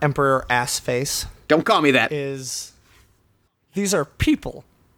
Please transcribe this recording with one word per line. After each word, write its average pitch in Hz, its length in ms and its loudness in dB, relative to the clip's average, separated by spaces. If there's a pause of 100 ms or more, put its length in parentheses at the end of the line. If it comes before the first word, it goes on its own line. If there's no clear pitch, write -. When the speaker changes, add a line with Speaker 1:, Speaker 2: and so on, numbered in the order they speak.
Speaker 1:
Emperor 139 480 0
Assface, 123 760 -2 (240)
Speaker 2:
Don't 160 160 4
call 196 160 2
me 143 100 4
that. 123 220 4
Speaker 1:
is 135 580 -8 (1000)
these 196 200 -2
are 151 120 0
people, - 580 -2 (340)